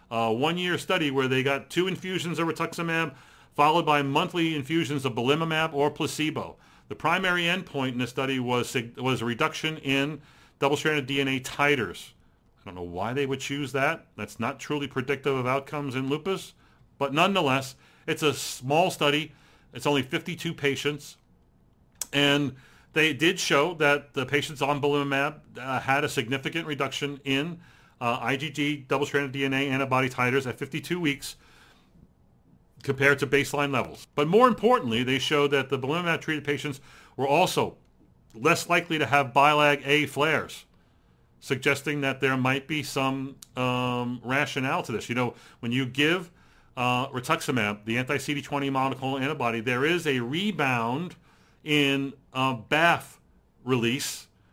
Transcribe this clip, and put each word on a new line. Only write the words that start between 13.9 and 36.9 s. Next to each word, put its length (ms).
That's 220
not 200
truly 280
predictive 480
of 120
outcomes 480
in 140
lupus, 440
but 120
nonetheless, 640
it's 160
a 100
small 560
study. 440
It's 120
only 160
fifty-two 520
patients, 640
and 420
they 180
did 260
show 360
that 400
the 120
patients 360
on 200
belimumab, 600
uh, 220
had 240
a 40
significant 580
reduction 580
in, 340
uh, 220
I 160
G 120
G 380
double-stranded 460
D 100
N 100
A 140
antibody 400
titers 400
at 100
fifty-two 440
weeks 340
compared 380
to 80
baseline 460
levels. 420
But 140
more 180
importantly, 560
they 160
showed 320
that 160
the 100
belimumab-treated 680
patients 340